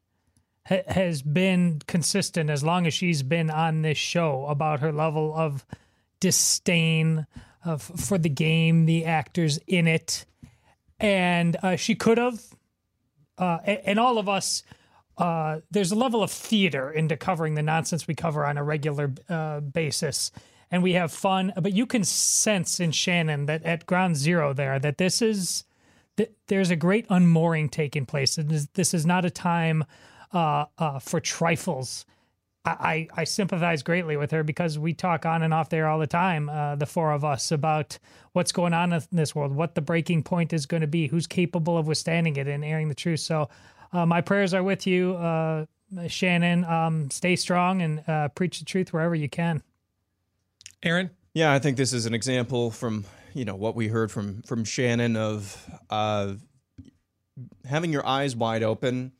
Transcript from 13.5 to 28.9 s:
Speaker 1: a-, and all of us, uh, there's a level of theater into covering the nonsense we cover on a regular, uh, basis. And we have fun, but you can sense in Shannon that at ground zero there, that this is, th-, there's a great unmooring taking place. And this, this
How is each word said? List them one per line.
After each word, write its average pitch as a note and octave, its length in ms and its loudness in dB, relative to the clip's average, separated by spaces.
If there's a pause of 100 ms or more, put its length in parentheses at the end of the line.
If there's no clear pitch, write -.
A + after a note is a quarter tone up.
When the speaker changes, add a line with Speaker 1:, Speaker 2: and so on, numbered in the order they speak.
Speaker 1:
a-, F#3+ 240 -2
and G3+ 120 2
all A#3+ 180 4
of G3 100 -2
us, - 360 -2 (540)
uh, D#3+ 420 0 (100)
there's F#3 220 0
a G#3+ 40 2
level A#3 260 2
of F3+ 80 0
theater D3+ 600 0
into D#3+ 240 0
covering D#3+ 400 -2
the D3+ 80 0
nonsense D#3 460 -2
we E3 60 -4
cover D3 320 -2
on C#3+ 100 -2
a D3 80 -2
regular, D3 480 -2 (160)
uh, D#3 320 -4
basis. D3 720 -4 (380)
And F3+ 120 2
we F3+ 120 4
have F3 180 0
fun, F#3+ 480 0
but F#3 140 0
you A3 100 2
can A3 200 0
sense - 760 0
in E3+ 120 0
Shannon D#3 540 0
that D#3 180 -2
at E3 200 -2
ground F3+ 320 2
zero D3 380 2
there, C3+ 240 -2
that C#3+ 180 -2
this F#3 240 0
is, G#3+ 440 -2 (520)
th-, G#3+ 160 -2 (140)
there's G3 240 2
a F3+ 60 2
great F#3+ 320 2
unmooring E3 640 4
taking D3 360 -4
place. C#3 320 -2
And D3+ 100 -2
this, D3+ 240 -2
this F#3 220 0